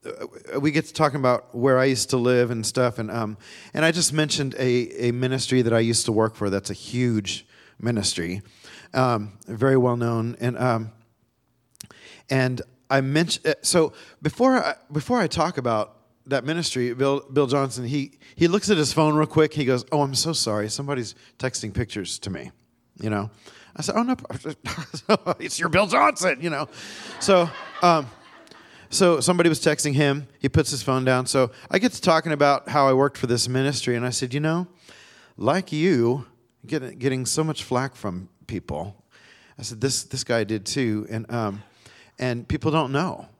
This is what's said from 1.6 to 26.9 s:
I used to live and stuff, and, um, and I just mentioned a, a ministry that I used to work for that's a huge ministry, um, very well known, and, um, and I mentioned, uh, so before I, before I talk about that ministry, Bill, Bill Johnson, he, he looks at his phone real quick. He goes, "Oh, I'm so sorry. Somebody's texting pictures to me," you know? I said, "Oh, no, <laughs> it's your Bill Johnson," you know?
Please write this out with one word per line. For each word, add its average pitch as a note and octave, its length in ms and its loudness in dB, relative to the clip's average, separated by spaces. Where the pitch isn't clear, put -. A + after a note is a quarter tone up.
I C3 60 4
used C3 280 0
to C3 60 2
live B2 320 2
and A2+ 160 -4
stuff, B2 320 -2
and, A2 140 -8
um, G#2+ 260 -6
and D3+ 100 0
I E3 80 4
just D#3+ 220 -2
mentioned D3 440 -2
a, B2 520 0
a - 20 0
ministry B2+ 520 0
that A2+ 100 2
I A2+ 60 4
used A2+ 260 2
to A#2 80 0
work A2 220 2
for G2+ 140 -2
that's G2 200 -4
a G2+ 40 -6
huge A2+ 720 -2
ministry, G2 640 -4
um, A#2+ 400 0
very A#2+ 280 2
well B2 220 4
known, A#2 420 -2
and, A#2+ 180 -4
um, A2+ 360 -2
and B2+ 320 0
I C3+ 120 4
mentioned, D3+ 460 0
uh, D#3 160 2
so E3 280 2
before B3+ 420 2
I, - 120 -2
before A#3 260 0
I F3+ 80 0
talk E3+ 300 -2
about A#2 400 -2
that C3 180 -2
ministry, C3+ 480 -2
Bill, C#3 260 0
Bill C#3+ 140 2
Johnson, B2+ 380 0
he, C#3 280 -4
he E3 100 4
looks F#3+ 220 2
at G3+ 80 6
his D3 160 2
phone D3+ 220 4
real D#3 120 4
quick. D#3 260 4
He D3 120 0
goes, B2 260 2
"Oh, D3 120 2
I'm C#3 120 -2
so D#3+ 160 -2
sorry. G#2+ 380 -2
Somebody's C3+ 460 -6
texting A#2+ 360 -6
pictures G#2+ 460 -4
to - 100 -8
me," D2+ 220 -10
you A2 80 -4
know? G#2 200 -2
I D3+ 60 -10
said, - 140 -2
"Oh, A3+ 80 2
no, - 1300 -4
<laughs> - 40 -20
it's - 200 -8
your E3+ 100 -2
Bill F#3 180 2
Johnson," F3 540 2
you E3+ 80 -4
know? D3 180 -4